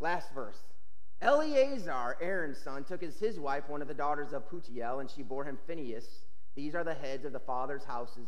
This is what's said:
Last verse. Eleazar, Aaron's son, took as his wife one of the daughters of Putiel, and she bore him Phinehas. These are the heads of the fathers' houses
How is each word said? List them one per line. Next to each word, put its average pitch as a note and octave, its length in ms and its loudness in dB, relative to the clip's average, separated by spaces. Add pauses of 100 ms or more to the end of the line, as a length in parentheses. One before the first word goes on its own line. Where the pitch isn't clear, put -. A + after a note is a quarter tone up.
Last E3 320 0
verse. A#2+ 260 0 (600)
Eleazar, C4 1000 4
Aaron's E3+ 360 0
son, C#3 260 0
took F3 180 -2
as D#3 160 -2
his G#3 220 0
wife C#3+ 300 0
one D3 120 0
of C#3+ 60 -2
the D3 60 -2
daughters C#3+ 400 0
of C3+ 180 0
Putiel, B2 480 0
and C3 100 -2
she C#3+ 140 -2
bore C3 220 0
him C#3 200 -2
Phinehas. B2+ 600 -2 (300)
These D3 180 -2
are E3+ 100 0
the D#3+ 120 0
heads C3+ 280 -2
of C#3 100 0
the C3 60 0
fathers' C3+ 440 0
houses B2 440 0